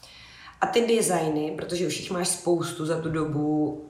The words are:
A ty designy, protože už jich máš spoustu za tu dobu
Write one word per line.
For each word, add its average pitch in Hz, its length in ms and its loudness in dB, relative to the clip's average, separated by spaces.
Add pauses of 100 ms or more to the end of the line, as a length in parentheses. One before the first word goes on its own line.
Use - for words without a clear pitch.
(600)
A 190 60 4
ty 233 200 2 (100)
designy, 160 600 2
protože 175 300 -2
už 143 140 -4
jich - 100 -10
máš 180 180 0
spoustu 160 580 0
za 160 140 0
tu 165 100 -4
dobu 151 800 0